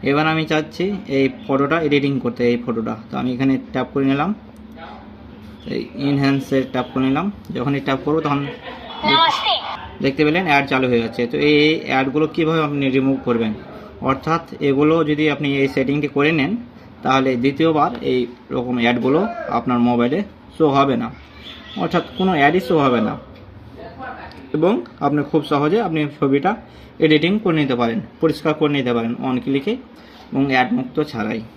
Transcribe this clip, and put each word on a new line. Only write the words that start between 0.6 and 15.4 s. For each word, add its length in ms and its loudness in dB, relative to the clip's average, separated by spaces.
এই 80 4
ফটোটা 320 2
এডিটিং 260 2
করতে, 180 -4
এই 120 2
ফটোটা। 300 -4
তো 120 -12
আমি 140 -2
এখানে 180 2
ট্যাপ 200 -2
করে 180 0
নিলাম, 180 0
এই 80 -2
এনহ্যান্সে 480 2
ট্যাপ 200 -2
করে 140 0
নিলাম। 180 0
যখনই 320 -2
ট্যাপ 180 0
করবো 200 2
তখন 140 0
দেখতে 220 2
পেলেন 240 2
অ্যাড 220 4
চালু 200 2
হয়ে 120 4
যাচ্ছে। 180 -4
তো 40 -4
এই 80 6
অ্যাডগুলো 360 2
কীভাবে 320 2
আপনি 160 -2
রিমুভ 220 2
করবেন, 240 0
অর্থাৎ 340 -2
এগুলো 260 4
যদি 140 0
আপনি 120 -4